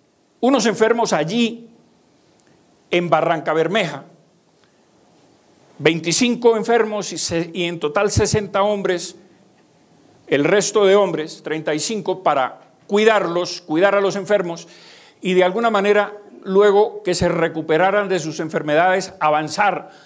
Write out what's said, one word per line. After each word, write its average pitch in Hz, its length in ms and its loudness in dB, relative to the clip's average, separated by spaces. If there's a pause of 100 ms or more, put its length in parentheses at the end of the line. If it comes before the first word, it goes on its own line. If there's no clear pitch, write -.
(420)
unos 240 240 2
enfermos 220 480 0
allí, 202 560 -2 (1200)
en 175 180 0
Barranca 160 440 0
Bermeja, 160 500 -2 (1800)
veinticinco 220 800 2
enfermos 214 560 -2
y 165 40 -10
se-, 170 360 -4
y 175 100 -4
en 170 160 -6
total 196 320 0
sesenta 202 520 0
hombres, 185 520 -2 (1120)
el 143 160 0
resto 196 420 2
de 190 100 6
hombres, 160 480 -2
treinta 156 300 -6
y 151 60 -4
cinco, 185 440 -6
para 139 480 -2 (160)
cuidarlos, 196 760 0
cuidar 185 340 2
a 202 60 2
los 190 140 0
enfermos, 185 520 -4 (540)
y 185 120 -2
de 180 100 6
alguna 208 260 0
manera, 202 440 2 (300)
luego 202 600 4
que 180 120 -2
se 175 120 0
recuperaran 170 840 0
de 185 100 -2
sus 156 200 -8
enfermedades, 165 800 0
avanzar 160 720 -2 (140)